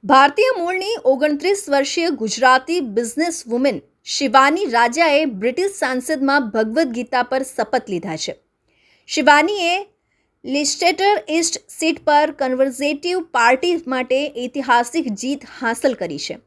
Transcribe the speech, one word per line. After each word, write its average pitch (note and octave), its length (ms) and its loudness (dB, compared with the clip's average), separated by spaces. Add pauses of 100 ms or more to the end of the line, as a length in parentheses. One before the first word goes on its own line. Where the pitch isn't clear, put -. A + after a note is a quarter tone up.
ભારતીય C#4+ 540 4
મૂળની F#4 460 -4
ઓગણત્રીસ D4+ 640 0
વર્ષીય C#4+ 420 0
ગુજરાતી B3+ 720 0
બિઝનેસ A#3+ 680 -4
વુમેન A#3+ 340 -2 (240)
શિવાની C#4 600 2
રાજાએ C#4 600 2
બ્રિટિશ B3+ 500 -2
સાંસદમાં C4+ 760 0
ભગવદ્ A3+ 380 0
ગીતા B3 340 -2
પર C4 200 -2
શપથ B3 480 -4
લીધા G3 260 -6
છે. - 180 -8 (720)
શિવાનીએ E4+ 800 2 (580)
લિસ્ટેટર F4+ 840 0
ઇસ્ટ E4 420 -2
સીટ D#4+ 340 -4
પર D4+ 260 4
કન્ઝર્વેટિવ C#4+ 920 -2
પાર્ટી C4 640 2
માટે C4 500 -2
ઐતિહાસિક B3 720 -2
જીત B3+ 320 -6 (200)
હાંસલ D4+ 340 -2
કરી E3+ 240 -8
છે. - 280 -12